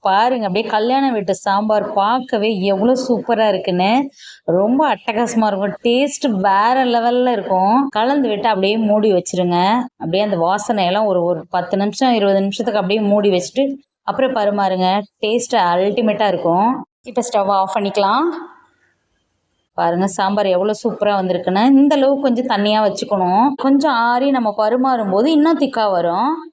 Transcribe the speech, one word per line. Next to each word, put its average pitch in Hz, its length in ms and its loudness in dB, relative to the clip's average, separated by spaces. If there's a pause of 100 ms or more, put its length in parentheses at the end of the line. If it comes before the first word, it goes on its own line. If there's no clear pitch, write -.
பாருங்க, 220 400 2
அப்படியே 202 280 -2
கல்யாண 247 300 0 (120)
வீட்டு 196 260 -2
சாம்பார் 208 420 0 (140)
பார்க்கவே 226 500 0 (220)
எவ்வளவு 233 340 2
சூப்பரா 220 480 0
இருக்குன்னு. 185 380 0 (680)
ரொம்ப 220 240 2 (140)
அட்டகாசமா 226 560 -2
இருக்கும். 196 260 -4 (100)
டேஸ்ட் 269 400 0 (200)
வேற 208 300 2 (180)
லெவல்ல 240 420 0
இருக்கும். 196 400 0 (200)
கலந்து 262 360 0
விட்டு 208 200 -2
அப்படியே 196 240 0 (120)
மூடி 214 280 2
வச்சிருங்க. 175 420 0 (440)
அப்படியே 170 260 -2
அந்த 196 180 -2
வாசனையெல்லாம் 202 640 0
ஒரு, 180 180 -2
ஒரு 170 140 -2 (140)
பத்து 180 260 -2
நிமிஷம், 233 360 0
இருபது 196 260 2
நிமிஷத்துக்கு 208 380 -2
அப்படியே 202 200 0 (100)
மூடி 208 240 4
வச்சுட்டு 247 300 -2 (440)
அப்புறம் 262 280 0
பரிமாறுங்க. 196 500 0 (360)
டேஸ்ட் 226 300 -2 (140)
அல்டிமேட்டா 208 640 0
இருக்கும். 175 380 0 (400)
இப்ப 226 180 -4
ஸ்டவ் 202 300 0
ஆஃப் 190 180 -2
பண்ணிக்கலாம். 208 500 0 (1500)
பாருங்க, 180 360 0
சாம்பார் 202 400 0
எவ்வளவு 208 260 -2
சூப்பரா 208 380 -2
வந்திருக்குன்னு. 185 440 -2 (180)
இந்த 294 180 4
அளவுக்கு 277 260 0
கொஞ்சம் 247 280 0
தண்ணியா 208 340 0
வச்சுக்கணும். 196 580 0 (200)
கொஞ்சம் 277 300 2 (140)
ஆறி 254 280 0
நம்ம 220 140 -2 (100)
பரிமாறும் 233 520 0
போது 240 220 2
இன்னும் 302 260 2
திக்கா 240 240 -2 (100)
வரும். 180 380 0 (180)